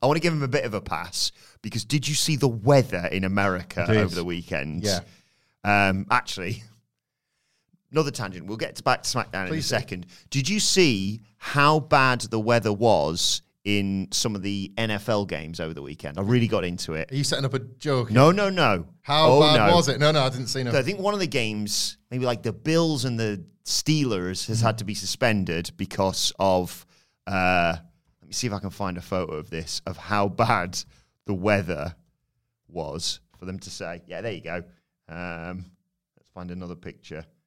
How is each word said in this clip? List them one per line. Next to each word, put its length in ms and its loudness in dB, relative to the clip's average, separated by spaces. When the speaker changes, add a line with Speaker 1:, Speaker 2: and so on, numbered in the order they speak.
Speaker 1:
I 60 0
wanna 140 2
give 100 2
him 120 -2
a 40 -2
bit 160 0
of 100 -4
a 60 -2
pass, 540 -6
because 220 -6
did 240 -2
you 80 -2
see 220 0
the 100 2
weather 640 2
in 140 -2
America 640 0
Speaker 2:
I 40 4
did. 100 6
Speaker 1:
over 120 -2
the 80 -4
weekend? 640 -6
Speaker 2:
Yeah. 160 0
Speaker 1:
Um, 460 2
actually, 520 -4
another 200 0
tangent. 340 -8
We'll 120 -8
get 200 -8
to, 60 -18
back 200 2
to 140 -4
SmackDown 300 -6
Speaker 2:
Please 220 -4
Speaker 1:
in 80 2
Speaker 2:
do. 0 -
Speaker 1:
a 40 4
second. 240 -10
Did 180 -2
you 140 0
see 580 4
how 420 4
bad 400 4
the 180 -2
weather 320 2
was 680 2
in 480 0
some 220 -2
of 80 -6
the 360 -4
N 120 -2
F 200 -4
L 160 2
games 340 -8
over 140 -6
the 100 -12
weekend? 340 -10
I 40 -4
really 260 2
got 160 0
into 300 -6
it. 180 -6
Speaker 2:
Are 40 -6
you 100 -2
setting 200 -2
up 80 -4
a 60 0
joke? 520 -4
Speaker 1:
No, 200 8
no, 180 2
no. 360 2
Speaker 2:
How 280 4
Speaker 1:
Oh, 120 8
Speaker 2:
bad 260 6
Speaker 1:
no. 80 8
Speaker 2:
was 140 4
it? 100 -2
No, 120 4
no, 120 4
I 60 2
didn't 180 -8
see 160 -4
no. 80 -2
Speaker 1:
So 80 4
I 40 0
think 160 -4
one 140 0
of 60 -2
the 80 -2
games, 680 -2
maybe, 160 -4
like, 180 -2
the 100 -2
Bills 520 0
and 140 -2
the 240 -2
Steelers, 840 0
has 100 -2
Speaker 2:
Mm-hmm. 80 2
Speaker 1:
had 140 2
to 60 -8
be 100 -6
suspended 840 -2
because 600 -2
of, 460 0
uh, 480 2
let 60 -20
me 60 -16
see 140 -4
if 60 -2
I 60 -4
can 100 -8
find 280 -6
a 40 -10
photo 320 -4
of 160 -10
this, 360 -8
of 120 -8
how 320 -2
bad 480 0
the 80 -4
weather 640 0
was 520 -8
for 80 -16
them 140 -10
to 100 -16
say, 380 -12
yeah, 140 -10
there 120 -6
you 80 -12
go. 160 -8
Um, 560 -10
let's 160 -20
find 180 -14
another 240 -12
picture. 500 -16